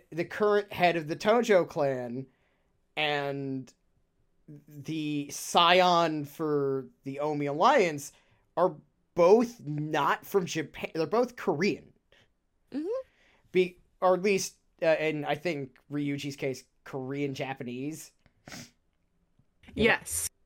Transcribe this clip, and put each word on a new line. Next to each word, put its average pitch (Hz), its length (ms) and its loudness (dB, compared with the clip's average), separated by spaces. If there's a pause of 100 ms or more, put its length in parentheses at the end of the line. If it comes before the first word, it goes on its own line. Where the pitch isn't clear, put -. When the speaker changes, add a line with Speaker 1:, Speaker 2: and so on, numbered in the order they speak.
(120)
Speaker 1:
the 170 140 -4
current 208 480 0
head 170 220 2
of 156 120 -4
the 160 80 -6
Tojo 220 520 4
clan 131 580 -4 (720)
and 139 760 -4 (1120)
the 151 480 -4
scion 170 920 4
for 139 600 -2 (180)
the 139 160 -8
Omi 147 260 -2
Alliance 165 640 2 (460)
are 165 180 2 (400)
both 220 500 6
not 151 600 -2
from 196 200 0
Japan. - 480 -8
They're 160 140 -2
both 240 280 0
Korean. 170 500 -2 (880)
Speaker 2:
Mm-hmm. 302 140 -6 (640)
Speaker 1:
Be-, 180 260 0 (240)
or 185 140 4
at 180 60 0
least, 190 340 0 (260)
uh, 160 180 4
in, 156 260 -2
I 143 100 -2
think, 147 360 -4 (200)
Ryuji's 143 440 -4
case, 135 280 -6 (200)
Korean 139 500 -6
Japanese. 135 800 -10 (1600)
Speaker 2:
Yes. - 540 0 (160)